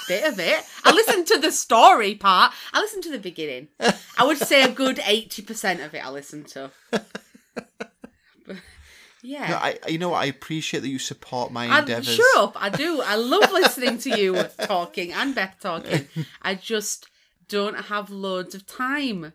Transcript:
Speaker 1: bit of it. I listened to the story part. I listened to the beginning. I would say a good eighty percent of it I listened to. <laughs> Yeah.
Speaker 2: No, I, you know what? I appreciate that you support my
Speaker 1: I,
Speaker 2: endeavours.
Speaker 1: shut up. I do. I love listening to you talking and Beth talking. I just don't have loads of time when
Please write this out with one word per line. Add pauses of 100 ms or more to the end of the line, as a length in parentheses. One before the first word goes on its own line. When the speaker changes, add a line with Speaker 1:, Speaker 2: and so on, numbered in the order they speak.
Speaker 1:
bit
of
it. (220)
I
listened
to
the
story
part. (220)
I
listened
to
the
beginning. (500)
I
would
say
a
good
eighty
percent
of
it
I
listened
to. (220)
<laughs> (2250)
Yeah.
Speaker 2:
No,
I,
you
know
what?
I
appreciate
that
you
support
my
Speaker 1:
I,
Speaker 2:
endeavours.
Speaker 1:
shut (140)
up.
I
do.
I
love
listening
to
you (180)
talking
and
Beth
talking. (320)
I
just (400)
don't
have
loads
of
time
when